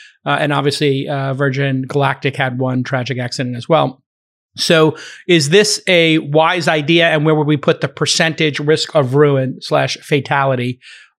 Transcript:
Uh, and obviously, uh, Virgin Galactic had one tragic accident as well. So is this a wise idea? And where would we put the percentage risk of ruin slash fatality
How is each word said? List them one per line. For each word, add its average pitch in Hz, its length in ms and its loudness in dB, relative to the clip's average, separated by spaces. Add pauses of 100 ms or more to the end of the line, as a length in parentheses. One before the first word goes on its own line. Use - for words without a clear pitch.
(260)
Uh, 143 140 0
and 147 140 0
obviously, 139 520 0
uh, 135 280 -4
Virgin 135 480 -2
Galactic 135 520 -2
had 131 240 -4
one 127 240 -2
tragic 127 360 -6
accident 123 380 -6
as 117 120 -12
well. 147 340 0 (540)
So 156 400 2 (320)
is 156 220 2
this 208 360 2
a 165 300 4
wise 160 500 0
idea? 165 440 2
And 151 160 0
where 156 80 4
would 151 120 2
we 151 120 2
put 156 240 0
the 139 60 -4
percentage 156 720 -2
risk 151 360 0
of 131 200 2
ruin 135 460 2
slash 139 380 -2
fatality 135 800 -2 (380)